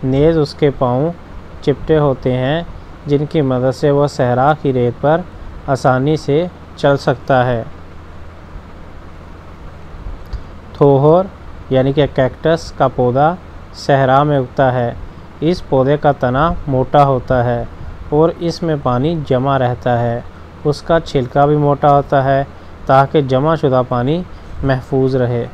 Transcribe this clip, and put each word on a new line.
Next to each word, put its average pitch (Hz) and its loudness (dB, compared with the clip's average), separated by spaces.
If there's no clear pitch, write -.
नेज़ 147 4
उसके 147 2
पाँव 135 0
चिपटे 147 0
होते 139 2
हैं, 135 -2
जिनकी 143 0
मदद 127 0
से 147 0
वह 143 2
सहरा 127 2
की 147 -2
रेत 120 2
पर 160 2
आसानी 135 2
से 156 0
चल 143 4
सकता 131 0
है। 120 -2
थोहर 151 4
यानी 131 2
कि 143 2
कैक्टस 156 0
का 139 2
पौधा 131 2
सहरा 135 4
में 147 2
उगता 135 2
है। 123 -2
इस 175 0
पौधे 135 2
का 143 2
तना 131 2
मोटा 131 4
होता 131 2
है 117 -2
और 156 4
इसमें 165 -2
पानी 135 0
जमा 135 0
रहता 123 0
है। 117 -2
उसका 156 0
छिलका 143 0
भी 151 4
मोटा 143 2
होता 143 4
है 135 2
ताकि 135 4
जमा 135 2
शुदा 131 2
पानी 127 -2
महफूज 131 0
रहे। 120 0